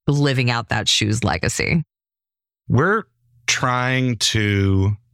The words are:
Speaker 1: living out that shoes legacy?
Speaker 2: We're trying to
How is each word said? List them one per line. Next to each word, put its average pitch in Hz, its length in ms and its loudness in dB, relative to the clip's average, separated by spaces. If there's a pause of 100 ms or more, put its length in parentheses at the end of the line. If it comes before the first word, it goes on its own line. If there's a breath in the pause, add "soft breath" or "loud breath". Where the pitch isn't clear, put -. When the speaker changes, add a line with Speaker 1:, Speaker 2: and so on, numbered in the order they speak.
Speaker 1:
living 139 420 2
out 117 200 -4
that 113 200 -2
shoes 110 340 0
legacy? - 600 0 (840)
Speaker 2:
We're 175 360 0 (440)
trying 127 680 0
to 98 760 2 (220)